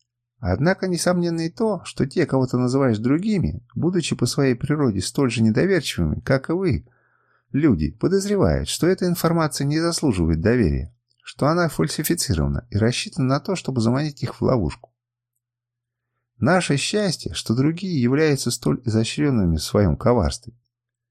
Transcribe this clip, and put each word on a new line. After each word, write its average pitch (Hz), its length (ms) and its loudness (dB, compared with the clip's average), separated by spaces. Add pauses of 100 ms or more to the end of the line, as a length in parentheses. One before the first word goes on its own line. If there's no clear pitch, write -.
(380)
«Однако, 143 480 0
несомненно 175 600 -2
и 165 40 -6
то, 214 340 -4
что - 220 -4
те, 147 200 0
кого 131 200 2
ты 123 100 -2
называешь 127 420 2
другими, 147 760 0
будучи 165 400 -2
по 131 120 0
своей 135 280 0
природе 123 460 0
столь 135 300 0
же 113 120 0
недоверчивыми, 120 800 0
как 135 300 -2
и - 20 0
вы, 170 340 0 (680)
люди, 101 380 2
подозревают, 170 800 0
что - 180 -2
эта 185 200 0
информация 165 600 0
не 151 140 0
заслуживает 92 600 0
доверия, 85 540 0 (300)
что - 220 -4
она 165 220 0
фальсифицирована 143 1000 -2
и - 60 -6
рассчитана 123 500 0
на 139 140 0
то, 190 160 -4
чтобы 131 240 -4
заманить 135 420 -2
их - 180 -8
в - 20 -2
ловушку. 113 480 -2 (1500)
Наше 165 380 2
счастье, - 560 -4
что - 200 -4
другие 160 460 0
являются 135 500 2
столь - 360 -2
изощренными 110 720 2
в 76 60 -4
своем 95 360 2
коварстве. 104 560 0 (560)